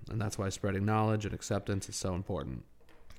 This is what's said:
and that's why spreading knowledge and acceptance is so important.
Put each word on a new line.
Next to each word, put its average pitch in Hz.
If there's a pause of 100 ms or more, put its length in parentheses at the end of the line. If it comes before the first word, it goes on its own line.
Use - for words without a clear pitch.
and 113
that's 107
why 98
spreading 98
knowledge 107
and 98
acceptance 98
is -
so 95
important. 78 (560)